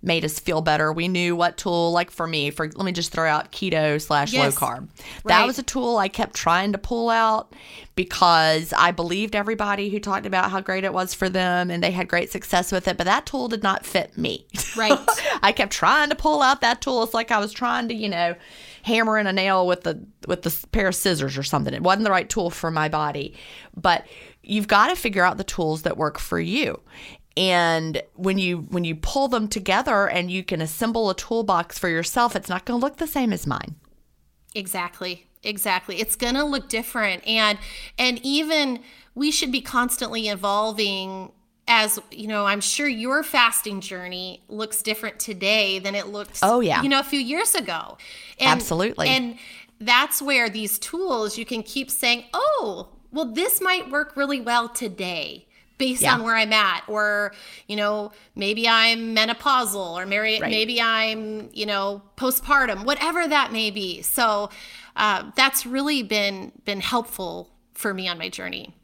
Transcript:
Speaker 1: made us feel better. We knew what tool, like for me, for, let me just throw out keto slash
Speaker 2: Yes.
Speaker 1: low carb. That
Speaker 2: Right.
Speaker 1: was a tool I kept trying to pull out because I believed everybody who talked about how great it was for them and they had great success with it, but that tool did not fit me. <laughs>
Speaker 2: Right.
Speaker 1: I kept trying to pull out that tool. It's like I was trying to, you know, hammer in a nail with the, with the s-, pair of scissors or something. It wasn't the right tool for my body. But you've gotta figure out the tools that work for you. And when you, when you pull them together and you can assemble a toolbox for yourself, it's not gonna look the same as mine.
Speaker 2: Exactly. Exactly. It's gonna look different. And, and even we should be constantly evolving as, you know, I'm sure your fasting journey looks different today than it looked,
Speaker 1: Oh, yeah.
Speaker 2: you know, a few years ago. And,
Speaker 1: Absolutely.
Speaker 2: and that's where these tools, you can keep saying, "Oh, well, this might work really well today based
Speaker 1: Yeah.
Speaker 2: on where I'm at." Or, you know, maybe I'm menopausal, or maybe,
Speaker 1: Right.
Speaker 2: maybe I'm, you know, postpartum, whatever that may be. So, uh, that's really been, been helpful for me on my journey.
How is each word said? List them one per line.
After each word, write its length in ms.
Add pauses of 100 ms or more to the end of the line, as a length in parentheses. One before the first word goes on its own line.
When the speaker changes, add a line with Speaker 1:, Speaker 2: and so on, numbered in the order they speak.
Speaker 1:
made 220
us 160
feel 220
better. 320
We 140
knew 280
what 220
tool, 340
like 200
for 160
me, 240
for, 160
let 180
me 60
just 200
throw 180
out 220
keto 500
slash 300
Speaker 2:
Yes. 300
Speaker 1:
low 60
carb. 220 (360)
That 140
Speaker 2:
Right. 60
Speaker 1:
was 140
a 40
tool 340
I 100
kept 280
trying 380
to 40
pull 320
out 440 (420)
because 840
I 140
believed 440
everybody 540
who 100
talked 260
about 260
how 100
great 220
it 100
was 200
for 160
them 420
and 120
they 80
had 160
great 240
success 400
with 160
it, 100
but 80
that 200
tool 240
did 140
not 220
fit 320
me. 340
<laughs> 40 (220)
Speaker 2:
Right. 220 (420)
Speaker 1:
I 100
kept 220
trying 360
to 60
pull 260
out 200
that 180
tool. 240
It's 100
like 180
I 80
was 120
trying 360
to, 80
you 120
know, 280 (480)
hammer 340
in 80
a 80
nail 340
with 160
the, 220 (220)
with 160
the 60
s-, 220
pair 160
of 80
scissors 420
or 60
something. 300
It 80
wasn't 240
the 60
right 180
tool 200
for 200
my 180
body. 460 (420)
But 300 (380)
you've 240
gotta 280
figure 300
out 120
the 60
tools 380
that 160
work 220
for 200
you. 400 (560)
And 680 (120)
when 240
you, 220 (100)
when 160
you 100
pull 320
them 200
together 600
and 240
you 120
can 180
assemble 480
a 60
toolbox 640
for 100
yourself, 460
it's 120
not 180
gonna 140
look 180
the 100
same 260
as 140
mine. 280 (760)
Speaker 2:
Exactly. 760 (160)
Exactly. 560
It's 160
gonna 300
look 240
different. 580
And, 300 (400)
and 260
even 580 (340)
we 160
should 200
be 100
constantly 680
evolving 1000 (400)
as, 280 (100)
you 180
know, 200
I'm 140
sure 260
your 340
fasting 580
journey 680
looks 320
different 380
today 580
than 160
it 140
looked, 340
Speaker 1:
Oh, 200
yeah. 200
Speaker 2:
you 80
know, 100
a 40
few 160
years 340
ago. 420 (440)
And, 100
Speaker 1:
Absolutely. 580
Speaker 2:
and 300 (420)
that's 400
where 300
these 300
tools, 580
you 80
can 160
keep 300
saying, 320 (100)
"Oh, 560 (220)
well, 140
this 360
might 300
work 260
really 240
well 260
today 800 (300)
based 240
Speaker 1:
Yeah. 140
Speaker 2:
on 80
where 120
I'm 180
at." 340
Or, 460 (340)
you 80
know, 380 (220)
maybe 320
I'm 480
menopausal, 760
or 160
maybe, 340
Speaker 1:
Right. 80
Speaker 2:
maybe 320
I'm, 720
you 140
know, 340 (160)
postpartum, 680
whatever 440
that 260
may 160
be. 320
So, 480 (460)
uh, 300 (100)
that's 320
really 340
been, 500 (140)
been 160
helpful 720 (240)
for 180
me 140
on 100
my 120
journey. 440 (100)